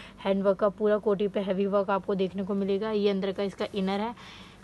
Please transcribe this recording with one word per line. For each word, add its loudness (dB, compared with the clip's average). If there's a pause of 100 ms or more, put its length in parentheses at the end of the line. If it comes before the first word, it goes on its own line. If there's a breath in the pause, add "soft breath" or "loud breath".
(240 loud breath)
Hand 2
work 4
का 2
पूरा 2
कोटी 2
पे -2
हैवी 0
work 2
आपको 0
देखने -2
को -4
मिलेगा। 0
ये 2
अंदर 0
का -4
इसका -4
inner 0
है, -4 (500 loud breath)